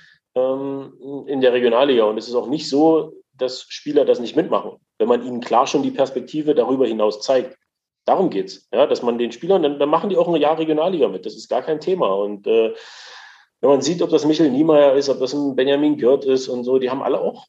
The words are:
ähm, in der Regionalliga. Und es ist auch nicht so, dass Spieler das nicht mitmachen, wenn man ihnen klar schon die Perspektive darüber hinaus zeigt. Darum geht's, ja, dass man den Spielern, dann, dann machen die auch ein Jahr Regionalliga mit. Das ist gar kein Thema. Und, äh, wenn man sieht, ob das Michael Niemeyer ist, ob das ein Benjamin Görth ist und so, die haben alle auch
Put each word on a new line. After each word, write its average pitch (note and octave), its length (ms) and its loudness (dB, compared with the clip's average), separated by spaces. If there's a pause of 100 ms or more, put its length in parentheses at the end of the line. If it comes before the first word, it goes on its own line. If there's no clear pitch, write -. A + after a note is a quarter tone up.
(360)
ähm, C3+ 580 -4 (340)
in C3+ 120 -4
der B2+ 140 4
Regionalliga. B2 500 2
Und G#2+ 140 0
es A2+ 100 -8
ist A#2+ 80 -6
auch A2 140 -2
nicht D#3 200 -6
so, D#3 440 2 (200)
dass B2+ 360 -6
Spieler C#3+ 340 0
das A#2 160 2
nicht A#2 160 -8
mitmachen, G2+ 380 -2 (260)
wenn A2 80 2
man A#2+ 180 0
ihnen B2 140 -8
klar A#2 260 2
schon C#3+ 180 0
die C3 80 -4
Perspektive C#3 640 -2
darüber B2+ 320 0
hinaus G#2+ 360 -2
zeigt. B2+ 360 -2 (460)
Darum D#3+ 260 2
geht's, - 440 -8
ja, B2 120 4
dass A#2+ 160 0
man A#2+ 160 -2
den A#2 140 -2
Spielern, F3 320 0
dann, C#3+ 160 -2
dann C#3+ 100 0
machen E3 200 0
die F3+ 80 -2
auch E3+ 100 2
ein E3 120 0
Jahr D3+ 200 2
Regionalliga D#3 480 0
mit. F#2+ 180 -10
Das G#2+ 100 -12
ist - 140 -18
gar A#2+ 120 -2
kein D#3 180 -4
Thema. F3+ 280 -2
Und, G2+ 380 -4
äh, A2+ 280 2 (880)
wenn C3 80 4
man C#3 120 4
sieht, F3 200 -2
ob E3 80 -2
das D3+ 160 2
Michael D3+ 260 2
Niemeyer D3 440 6
ist, C3+ 140 2
ob B2 100 -2
das C3 140 -2
ein C#3+ 220 -4
Benjamin C#3+ 420 2
Görth C#3 280 2
ist C3 240 0
und B2 160 -6
so, C3 120 2
die B2 140 -2
haben C3+ 100 -6
alle B2 180 -2
auch - 300 -8